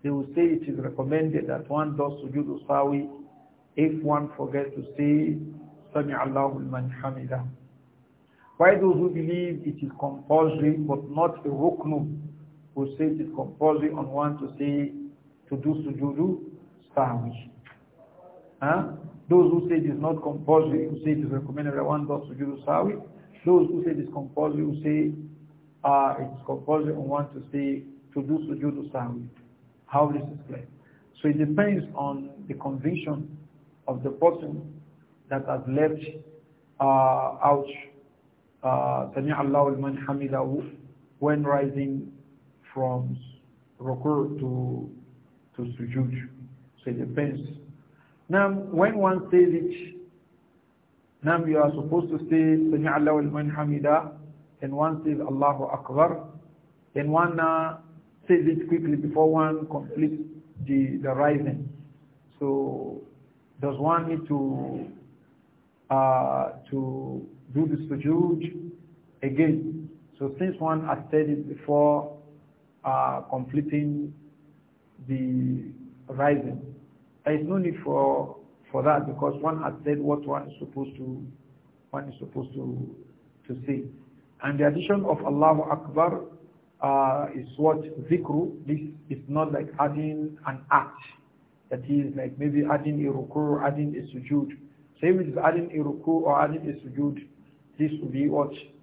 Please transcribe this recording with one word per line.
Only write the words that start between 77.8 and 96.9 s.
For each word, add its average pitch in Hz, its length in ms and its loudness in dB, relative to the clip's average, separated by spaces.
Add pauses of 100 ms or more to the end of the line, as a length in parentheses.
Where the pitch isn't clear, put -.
for, 139 520 0 (360)
for 131 120 -2
that 151 240 4
because 143 340 -4
one 156 220 -2
has 139 80 -4 (140)
said 147 140 0
what 147 280 0
one 143 220 -4
is 147 100 -16
supposed 135 380 -10
to, 131 280 -10 (640)
one 71 180 -8
is 131 100 -14
supposed - 360 -10
to, - 380 -8 (540)
to 123 80 -6 (100)
say. 123 180 -2 (600)
And 139 160 -2
the 147 80 6
addition 190 380 2
of 156 200 2
"Allahu 151 360 4
Akbar," 151 600 0 (580)
uh, 139 460 2 (100)
is 127 120 -10 (100)
what 156 240 4 (260)
zikru. 170 460 0 (140)
This 151 100 0 (320)
is 135 80 -6 (100)
not 147 240 0
like - 160 -4 (120)
adding 151 640 -2
an 131 160 -8 (100)
act. 143 280 2 (720)
That 127 80 -4 (100)
is 139 260 0
like 127 220 -6
maybe 147 340 0
adding 147 360 0
a 139 40 0
ruku, 143 540 -2
adding 147 320 -2
a - 40 -8 (140)
sujood. 139 360 -2 (500)
So 160 60 2
if 185 140 6
it 156 80 -2
is 131 140 -4
adding 170 300 2
a 151 100 0
ruku 143 240 -4 (140)
or 147 180 4
adding 151 300 0
a 135 180 -10
sujood, 143 300 -2 (600)